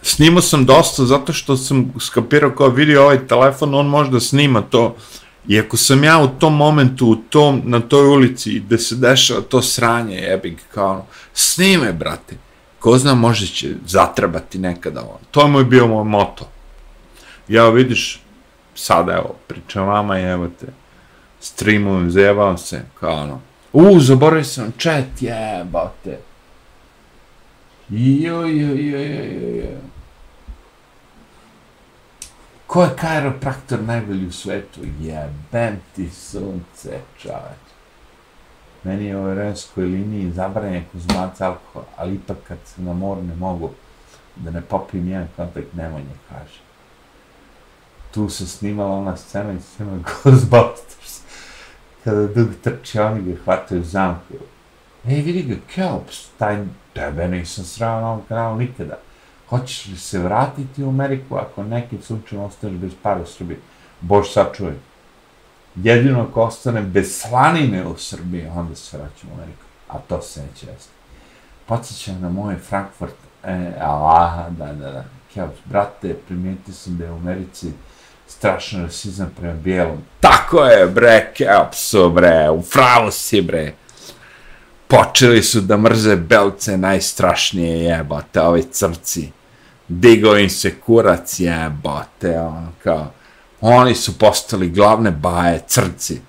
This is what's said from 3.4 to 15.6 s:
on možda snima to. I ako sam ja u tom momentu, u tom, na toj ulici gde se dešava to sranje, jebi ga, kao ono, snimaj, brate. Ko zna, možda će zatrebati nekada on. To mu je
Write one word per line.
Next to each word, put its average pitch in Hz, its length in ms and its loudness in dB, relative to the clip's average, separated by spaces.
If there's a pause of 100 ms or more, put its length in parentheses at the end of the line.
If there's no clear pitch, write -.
on 143 120 2
možda 143 320 2
snima 135 420 2
to. 117 340 2 (520)
I 101 120 4
ako 110 180 -2
sam 135 260 4
ja 160 140 6
u 147 100 6
tom 151 280 2
momentu, 147 520 4
u 113 80 6
tom, 139 500 2
na 120 140 0
toj 139 280 4
ulici 131 520 2
gde 104 180 -2
se 113 180 -4
dešava 123 460 2
to 123 200 0
sranje, 117 540 -2
jebi 92 340 -4
ga, 82 120 -14 (120)
kao 98 180 -2
ono, 95 140 -6 (280)
snimaj, 170 600 2
brate. 78 440 -10 (420)
Ko 117 180 4
zna, 131 180 2
možda 113 320 2
će - 260 -8 (120)
zatrebati 85 760 0
nekada 87 420 -6
on. 55 180 -16 (120)
To 147 160 6
mu 143 120 4
je 131 60 6